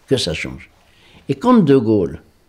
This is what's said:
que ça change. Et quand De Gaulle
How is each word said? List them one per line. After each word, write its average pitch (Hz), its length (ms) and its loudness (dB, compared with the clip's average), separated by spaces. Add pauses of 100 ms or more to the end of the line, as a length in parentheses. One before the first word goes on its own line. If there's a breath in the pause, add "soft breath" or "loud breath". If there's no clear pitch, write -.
que 135 100 -2
ça 87 160 -6
change. - 380 -12 (580 soft breath)
Et 139 60 -6
quand 247 240 2
De 139 180 4
Gaulle 107 460 -2 (260)